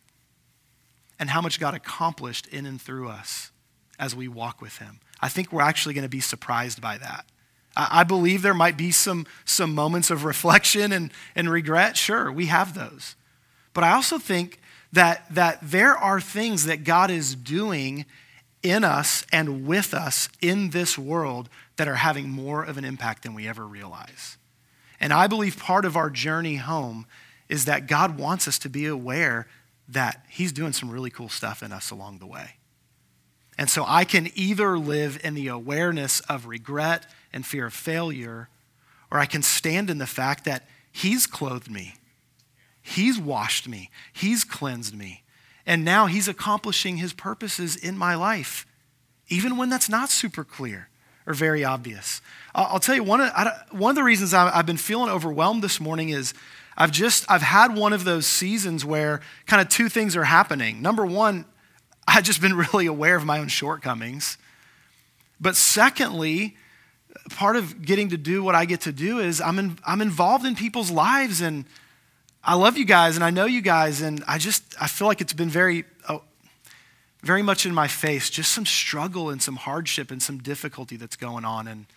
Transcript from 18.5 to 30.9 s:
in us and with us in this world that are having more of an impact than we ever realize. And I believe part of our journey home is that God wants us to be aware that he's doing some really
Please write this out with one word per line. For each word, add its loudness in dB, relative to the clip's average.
in 2
us 0
and 0
with 0
us -2
in 0
this -2
world -6
that 0
are -2
having 0
more -6
of -12
an -10
impact -8
than -12
we -12
ever -12
realize. -18
And 2
I 8
believe 0
part 2
of -2
our 0
journey -4
home -6
is -2
that -2
God 2
wants -2
us -2
to -10
be -6
aware -2
that -4
he's -4
doing -6
some -6
really -8